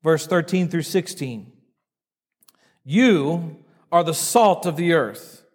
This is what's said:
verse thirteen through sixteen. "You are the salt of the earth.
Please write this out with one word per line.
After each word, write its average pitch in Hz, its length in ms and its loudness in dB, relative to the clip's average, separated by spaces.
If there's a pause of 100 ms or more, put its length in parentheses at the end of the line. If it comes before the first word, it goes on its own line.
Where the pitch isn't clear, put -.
verse 160 240 0
thirteen 180 420 0
through 165 140 -4
sixteen. 131 680 -8 (1300)
"You 165 760 0 (340)
are 175 100 4
the 160 100 -2
salt 202 540 2
of 165 80 -4
the 170 180 0
earth. 120 520 -4 (100)